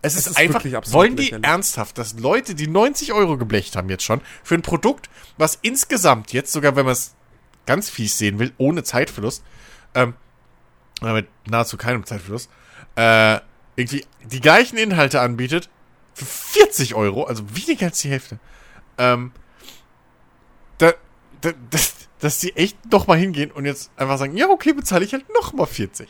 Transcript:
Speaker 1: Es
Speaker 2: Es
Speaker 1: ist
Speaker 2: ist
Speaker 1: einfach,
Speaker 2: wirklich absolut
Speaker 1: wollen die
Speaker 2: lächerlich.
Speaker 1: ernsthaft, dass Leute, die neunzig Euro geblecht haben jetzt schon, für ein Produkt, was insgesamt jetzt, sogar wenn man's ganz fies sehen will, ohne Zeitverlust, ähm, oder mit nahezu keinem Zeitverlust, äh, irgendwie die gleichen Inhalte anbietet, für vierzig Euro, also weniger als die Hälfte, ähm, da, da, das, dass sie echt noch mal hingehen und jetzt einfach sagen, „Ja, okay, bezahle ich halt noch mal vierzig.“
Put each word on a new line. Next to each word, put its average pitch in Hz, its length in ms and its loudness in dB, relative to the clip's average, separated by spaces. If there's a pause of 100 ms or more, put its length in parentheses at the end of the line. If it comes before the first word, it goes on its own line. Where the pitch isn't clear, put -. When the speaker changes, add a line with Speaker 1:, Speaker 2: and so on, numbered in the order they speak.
Speaker 1:
Es 147 140 -2
Speaker 2:
Es - 100 -2
Speaker 1:
ist - 60 -
Speaker 2:
ist 139 40 -2
Speaker 1:
einfach, 151 200 2
Speaker 2:
wirklich 131 200 -4
absolut 110 180 -6
Speaker 1:
wollen 214 220 4
die - 100 -2
Speaker 2:
lächerlich. 117 200 -6
Speaker 1:
ernsthaft, 156 500 -2
dass 113 220 -10
Leute, 170 360 -2
die 151 120 -6
neunzig 214 480 0
Euro 180 240 2
geblecht 107 360 -4
haben 95 140 -4
jetzt 95 160 -6
schon, 113 160 -2 (220)
für - 120 -2
ein 165 60 0
Produkt, 175 480 -2 (300)
was 156 240 0
insgesamt 185 720 0
jetzt, 131 180 -4
sogar 143 240 2
wenn 139 80 2
man's 127 300 -2 (500)
ganz 151 240 -2
fies 110 300 -4
sehen 104 200 0
will, 123 200 -2
ohne 151 240 0
Zeitverlust, 120 600 -4 (520)
ähm, 123 180 2 (880)
oder 113 140 -2
mit 110 140 -2 (200)
nahezu 113 300 -2
keinem 117 260 -4
Zeitverlust, 101 460 -12 (460)
äh, 110 420 6 (380)
irgendwie 127 280 -6 (200)
die 123 160 -12
gleichen 214 360 6
Inhalte 165 460 2
anbietet, 123 480 -4 (420)
für - 140 -14
vierzig - 680 2
Euro, 107 300 0
also 110 200 -6 (120)
weniger 196 300 -2
als 165 140 -4
die 143 100 -6
Hälfte, 131 280 -6 (600)
ähm, 123 340 2 (1500)
da, 165 140 6 (480)
da, 165 100 -2 (200)
das, 147 240 -2 (260)
dass 147 200 -2
sie 180 160 -4
echt 208 340 -2
noch 202 160 4
mal 170 120 6
hingehen 156 320 -2
und 139 140 -8
jetzt 143 320 -6
einfach 135 220 -2
sagen, 139 180 -4
„Ja, 294 120 2
okay, 359 240 2
bezahle 196 320 0
ich 214 80 -6
halt 269 120 -6 (100)
noch - 180 0
mal 190 140 -2
vierzig.“ - 440 -8